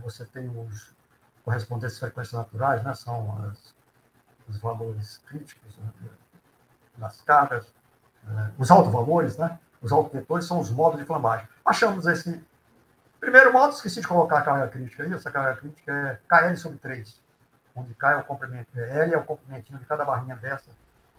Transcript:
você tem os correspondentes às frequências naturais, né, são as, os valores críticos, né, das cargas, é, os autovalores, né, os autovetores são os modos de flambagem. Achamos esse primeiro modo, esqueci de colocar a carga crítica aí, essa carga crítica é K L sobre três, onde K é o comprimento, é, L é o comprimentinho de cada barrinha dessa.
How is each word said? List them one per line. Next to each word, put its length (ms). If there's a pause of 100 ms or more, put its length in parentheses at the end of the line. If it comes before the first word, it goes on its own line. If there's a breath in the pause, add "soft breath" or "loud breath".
você 220
tem 220
os 460 (500)
correspondentes 520
às 40
frequências 340
naturais, 500
né, 100
são 560
as, 260 (720)
os 120
valores 680
críticos, 520
né, 120 (1080)
das 240
cargas, 520 (540)
é, 300
os 140
autovalores, 640
né, 220 (220)
os 100
autovetores 540
são 140
os 100
modos 300
de 60
flambagem. 420 (180 soft breath)
Achamos 420
esse 360 (760)
primeiro 320
modo, 220
esqueci 280
de 60
colocar 320
a 20
carga 280
crítica 340
aí, 100
essa 160
carga 300
crítica 320
é 360
K 200
L 100
sobre 200
três, 440 (540)
onde 180
K 200
é 40
o 60
comprimento, 520
é, 280
L 100
é 40
o 60
comprimentinho 540
de 80
cada 200
barrinha 320
dessa. 320 (500)